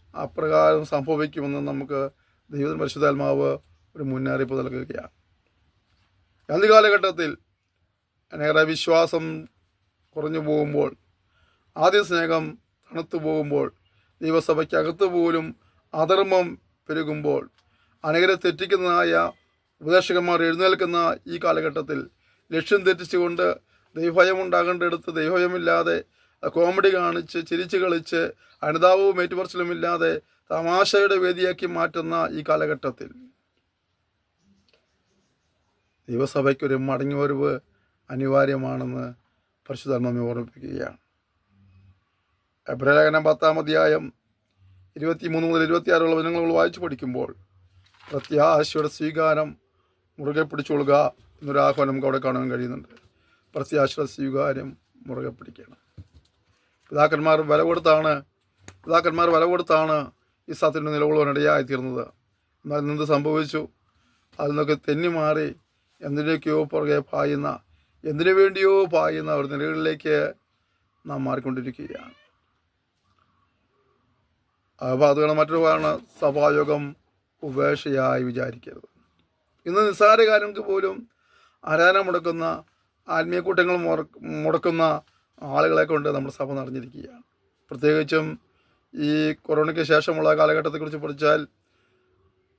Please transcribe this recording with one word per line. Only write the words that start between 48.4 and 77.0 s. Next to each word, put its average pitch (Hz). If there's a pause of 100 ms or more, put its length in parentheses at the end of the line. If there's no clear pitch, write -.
സ്വീകാരം 156 (720)
മുറുകെ 147
പിടിച്ചുകൊള്ളുക 143 (460)
എന്നൊരു 143
ആഹ്വാനം 139
നമുക്ക് 135
അവിടെ 135
കാണാൻ 131
കഴിയുന്നുണ്ട്. 123 (640)
പ്രത്യാശയുടെ 139
സ്വീകാര്യം 135 (360)
മുറുകെ 131
പിടിക്കണം. - (1120)
പിതാക്കന്മാർ 151 (140)
വില 151
കൊടുത്താണ്, 160 (720)
പിതാക്കന്മാർ 170
വില 165
കൊടുത്താണ് 160 (500)
ഈ 170
സത്യത്തിന് 151
നിലകൊള്ളുവാൻ 151
ഇടയായിത്തീർന്നത്. 135 (600)
എന്നാൽ 147
ഇന്നെന്ത് 147
സംഭവിച്ചു? 151 (800)
അതിൽ 147
നിന്നൊക്കെ 147
തെന്നി 160
മാറി 151 (520)
എന്തിനൊക്കെയോ 151 (120)
പുറകെ 147 (120)
പായുന്ന, 143 (540)
എന്തിനു 156
വേണ്ടിയോ 196 (120)
പായുന്ന 156
ഒരു 139
നിലകളിലേക്ക് 156 (880)
നാം 143
മാറിക്കൊണ്ടിരിക്കുകയാണ്. 131 (2750)
അപ്പൊ 131
അത് 143
കാരണം 151
മറ്റൊരു 156
കാരണം 156 (240)
സഭായോഗം 147 (600)